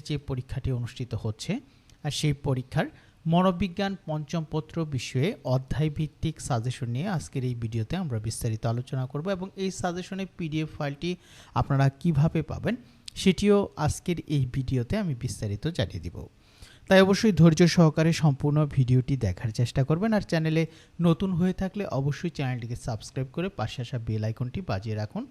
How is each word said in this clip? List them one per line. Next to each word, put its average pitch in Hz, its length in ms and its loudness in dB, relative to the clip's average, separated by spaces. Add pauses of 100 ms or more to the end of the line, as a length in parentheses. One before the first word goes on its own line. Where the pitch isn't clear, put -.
যে 147 140 -4
পরীক্ষাটি 131 540 -6
অনুষ্ঠিত 120 420 -6
হচ্ছে, 113 460 -4 (420)
আর 147 80 -4
সেই 147 220 0
পরীক্ষার 139 540 -2 (400)
মনোবিজ্ঞান 185 680 2 (100)
পঞ্চম 156 440 -4
পত্র 156 340 -4
বিষয়ে 143 600 -2
অধ্যায় 135 460 0
ভিত্তিক 156 500 -6
সাজেশন 120 500 -2
নিয়ে 139 180 -4
আজকের 143 360 -4
এই 123 100 -2
ভিডিওতে 117 420 -4
আমরা 135 240 -4
বিস্তারিত 110 460 -4
আলোচনা 123 400 -4
করব 147 220 -6
এবং 190 280 -4
এই 190 140 -4
সাজেশনের 185 560 -6 (100)
পিডিএফ 156 420 -4
ফাইলটি 151 380 -4 (380)
আপনারা 135 340 2
কিভাবে 160 540 2
পাবেন 165 340 -4 (380)
সেটিও 202 640 4
আজকের 156 400 -2 (100)
এই 143 260 0
ভিডিওতে 131 460 -2
আমি 170 160 -2
বিস্তারিত 113 520 -6
জানিয়ে 110 340 -2
দিব। - 260 -10 (640)
তাই 190 120 10
অবশ্যই 196 320 6
ধৈর্য 165 360 8
সহকারে 160 440 6
সম্পূর্ণ 147 540 2
ভিডিওটি 127 500 2
দেখার 110 340 -2
চেষ্টা 127 340 0
করবেন। 185 280 0
আর 202 80 4
চ্যানেলে 160 460 0 (340)
নতুন 175 320 2
হয়ে 180 200 2
থাকলে 190 340 -4
অবশ্যই 139 440 -2
চ্যানেলটিকে 120 460 -4
সাবস্ক্রাইব 131 560 -6
করে 175 160 -4
পাশে - 340 -6
আসা 120 160 -6
বেল 110 260 -4
আইকনটি 120 360 -4
বাজিয়ে 110 340 -4
রাখুন, 143 360 -6